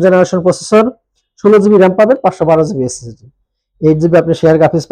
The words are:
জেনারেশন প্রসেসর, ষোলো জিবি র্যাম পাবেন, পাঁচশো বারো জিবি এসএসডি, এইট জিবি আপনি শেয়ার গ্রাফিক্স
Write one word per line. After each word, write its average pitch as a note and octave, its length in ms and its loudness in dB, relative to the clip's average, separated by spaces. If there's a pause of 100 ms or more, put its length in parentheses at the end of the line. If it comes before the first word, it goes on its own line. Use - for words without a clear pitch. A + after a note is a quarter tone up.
জেনারেশন F#3 400 0
প্রসেসর, G#3+ 400 0 (560)
ষোলো G#3+ 220 2
জিবি G#3 160 2
র্যাম F#3 200 2
পাবেন, A3 260 2
পাঁচশো - 240 -2
বারো D#3+ 200 2
জিবি C3+ 200 -6
এসএসডি, A#2 380 -16 (600)
এইট D#3 160 2
জিবি E3+ 200 0
আপনি E3 180 -4
শেয়ার D#3+ 200 2
গ্রাফিক্স D#3 320 0